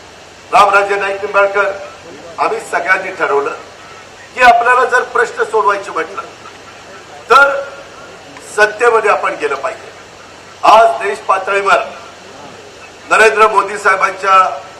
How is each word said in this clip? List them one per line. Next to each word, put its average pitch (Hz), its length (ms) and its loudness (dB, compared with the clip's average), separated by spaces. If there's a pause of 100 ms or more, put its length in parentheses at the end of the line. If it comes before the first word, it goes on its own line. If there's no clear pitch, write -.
(540)
रामराजे 202 420 2
नाईक 196 260 -4
निंबाळकर, 202 500 0 (680)
आम्ही 180 220 -4 (120)
सगळ्यांनी 185 440 -2
ठरवलं 143 400 -2 (800)
की 247 60 -4
आपल्याला 240 440 4
जर 247 180 0
प्रश्न - 400 -4
सोडवायचे 202 480 -2
म्हटलं 160 300 -8 (1080)
तर 277 360 4 (920)
सत्तेमध्ये 214 540 2
आपण - 260 -2
गेलं 143 200 -4
पाहिजे. - 360 -10 (720)
आज 226 380 6
देश 202 180 -6
पातळीवर 196 640 -2 (1300)
नरेंद्र 214 380 4
मोदी 208 300 -2
साहेबांच्या 190 840 0 (180)